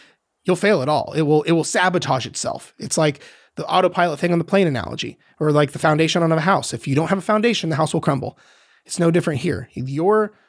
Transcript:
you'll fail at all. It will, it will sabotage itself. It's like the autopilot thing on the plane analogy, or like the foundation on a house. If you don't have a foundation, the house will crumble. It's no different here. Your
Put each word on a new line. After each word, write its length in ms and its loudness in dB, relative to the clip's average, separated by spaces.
you'll 100 2
fail 260 2
at 80 -2
all. 280 -2
It 60 2
will, 200 4
it 100 0
will 120 2
sabotage 600 0
itself. 540 -8
It's 180 -6
like 240 0
the 120 -8
autopilot 500 2
thing 140 0
on 80 2
the 40 -4
plane 220 2
analogy, 500 -6
or 140 2
like 180 4
the 80 -14
foundation 460 2
on 80 2
a 80 2
house. 340 0
If 140 -10
you 80 0
don't 100 2
have 120 0
a 40 -6
foundation, 480 0
the 60 -2
house 180 0
will 60 0
crumble. 360 -2
It's 140 -8
no 140 2
different 300 0
here. 320 -4
Your 600 0